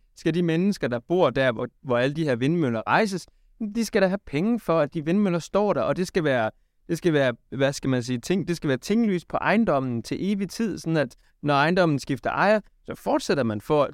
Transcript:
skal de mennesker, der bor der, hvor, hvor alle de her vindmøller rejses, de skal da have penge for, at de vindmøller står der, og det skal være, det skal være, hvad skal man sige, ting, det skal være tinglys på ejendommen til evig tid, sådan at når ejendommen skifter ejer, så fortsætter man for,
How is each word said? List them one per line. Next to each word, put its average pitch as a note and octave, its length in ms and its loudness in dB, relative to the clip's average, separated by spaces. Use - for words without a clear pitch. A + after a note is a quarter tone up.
skal D#3+ 180 -2
de F3+ 80 0
mennesker, E3+ 460 0
der A#2+ 100 -4
bor E3+ 220 4
der, C3 220 2
hvor, A2+ 140 -6
hvor B2 160 0
alle C#3 180 0
de E3 80 -2
her C3 120 0
vindmøller C3 500 0
rejses, F#3 400 0
de A3+ 100 -2
skal G#3 180 0
da F#3+ 40 6
have F#3 200 -2
penge G#3 340 -2
for, E3 200 0
at D3 140 -2
de D#3+ 100 -6
vindmøller F3+ 340 2
står G3 340 0
der, D3 100 0
og C#3+ 140 0
det F3+ 100 -2
skal E3+ 180 -2
være, B2 260 2
det E3+ 100 -2
skal E3+ 140 2
være, C3+ 200 4
hvad C3+ 220 2
skal - 180 -4
man B2+ 120 2
sige, B2 160 -4
ting, F3+ 300 -2
det F3 80 -2
skal D#3 120 -4
være C3 100 2
tinglys G#3 460 0
på - 120 -6
ejendommen C#3+ 680 0
til F3 300 -4
evig G3 180 -4
tid, A3+ 280 -4
sådan D#3+ 180 -2
at C3+ 200 -2
når D3 120 2
ejendommen D#3+ 440 2
skifter - 320 -4
ejer, G3+ 300 2
så - 80 -10
fortsætter G3 480 -2
man G#2+ 180 -2
for, D3 340 0